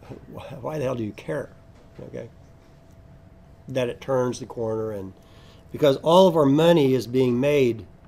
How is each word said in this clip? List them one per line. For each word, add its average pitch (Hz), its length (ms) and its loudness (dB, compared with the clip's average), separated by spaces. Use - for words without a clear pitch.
why, - 100 -16
why 131 180 -8
the 131 60 -4
hell 123 120 -4
do 117 80 -6
you 104 100 -6
care? - 360 -8
Okay, 120 220 -14
that 127 200 -2
it - 120 -12
turns 127 380 -2
the 123 60 -12
corner, 110 460 -6
and 95 220 -10
because 139 260 2
all 185 300 6
of 165 80 2
our 151 100 4
money 147 480 4
is 113 140 -2
being 123 320 0
made, 131 460 0